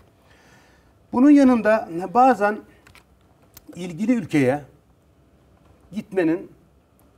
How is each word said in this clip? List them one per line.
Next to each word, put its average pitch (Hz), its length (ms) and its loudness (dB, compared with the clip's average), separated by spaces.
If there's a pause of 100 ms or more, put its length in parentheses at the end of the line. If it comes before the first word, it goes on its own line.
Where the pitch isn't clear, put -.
(1120)
Bunun 254 180 4
yanında 233 580 2 (260)
bazen 226 440 2 (1160)
ilgili 180 380 -6
ülkeye 147 480 -2 (1300)
gitmenin 185 580 -4 (680)